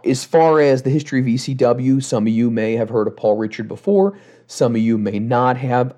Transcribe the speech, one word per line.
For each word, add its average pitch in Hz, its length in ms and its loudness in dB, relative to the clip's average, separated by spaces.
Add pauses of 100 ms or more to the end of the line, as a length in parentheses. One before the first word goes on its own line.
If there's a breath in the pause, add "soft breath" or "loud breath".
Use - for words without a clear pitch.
as 131 180 -2
far 160 360 4
as 135 240 2
the 135 80 -2
history 139 280 -2
of 127 80 -2
E 123 100 0
C 131 180 -6
W, 127 440 2
some 113 280 -2
of 110 60 2
you 117 180 0
may 110 240 -2
have 113 140 -2
heard 110 180 0
of - 80 -8
Paul 107 220 0
Richard 110 300 -6
before. 196 520 0 (260 loud breath)
Some 120 300 -2
of 110 60 0
you 113 160 2
may 104 200 -4
not 120 400 0
have. 127 400 -2